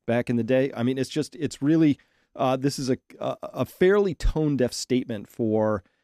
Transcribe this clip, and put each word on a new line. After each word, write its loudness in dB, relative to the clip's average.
back 0
in 2
the 0
day. 0
I -6
mean, 0
it's -4
just, -4
it's -8
really, 4
uh, 0
this -2
is -6
a, 0
a, -6
a -6
fairly 2
tone-deaf 0
statement -4
for, 0